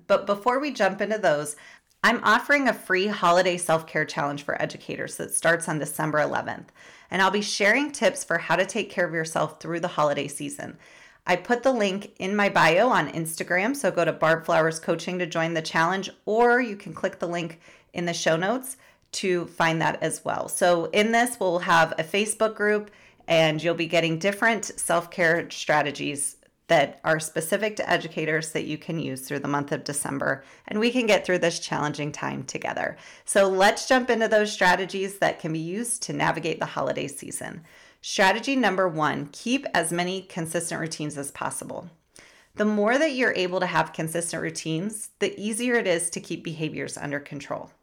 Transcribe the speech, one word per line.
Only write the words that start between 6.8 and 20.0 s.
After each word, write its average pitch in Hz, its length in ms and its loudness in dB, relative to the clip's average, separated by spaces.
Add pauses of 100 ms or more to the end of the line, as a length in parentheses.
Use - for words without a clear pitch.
and 180 100 0
I'll 190 80 6
be 202 140 0
sharing 233 480 2
tips 208 320 0
for 170 160 -2
how 165 160 0
to 180 100 2
take 190 240 -4
care 180 160 0
of 160 80 -6
yourself 160 460 -2
through 165 220 -6
the 175 60 -2
holiday 147 400 0
season. - 520 -10 (480)
I 180 80 4
put 233 260 -2
the 269 100 4
link 202 460 -2
in 190 180 -4
my 202 140 2
bio 180 400 6
on 175 220 2
Instagram, 180 640 -2
so 202 160 0
go 170 120 0
to 160 80 2
Barb 160 340 2
Flowers 160 340 2
Coaching 180 400 -4
to 180 80 0
join 165 260 -2
the 165 80 0
challenge, 175 480 0 (160)
or 240 340 6
you 226 160 -2
can 190 200 -14
click 185 240 -4
the 185 80 -2
link 170 320 -4 (340)
in 175 120 -4
the 170 100 -2
show 165 200 4
notes 208 420 -2 (340)
to 175 360 -2
find 165 340 2
that 156 220 0